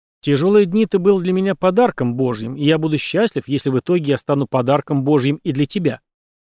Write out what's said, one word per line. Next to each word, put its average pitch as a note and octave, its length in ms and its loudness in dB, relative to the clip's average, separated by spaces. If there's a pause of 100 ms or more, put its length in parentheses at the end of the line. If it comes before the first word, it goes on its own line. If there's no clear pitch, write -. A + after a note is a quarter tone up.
(200)
"Тяжелые F#3 460 2
дни G#3 200 0
ты F#3+ 140 0
был F#3+ 200 2
для F3+ 120 -2
меня F#3+ 240 -2
подарком F3+ 580 0
Божьим, B2 420 -4
и D3 60 -8
я D#3 160 4
буду D#3 200 -2
счастлив, F#3+ 500 -4
если C#3 220 -2
в B2+ 100 2
итоге E3 300 -2
я C3+ 60 0
стану C#3+ 300 -2
подарком C3+ 560 0
Божьим C#3+ 400 0
и F3 80 -4
для C#3 160 -2
тебя". D3+ 340 -4 (500)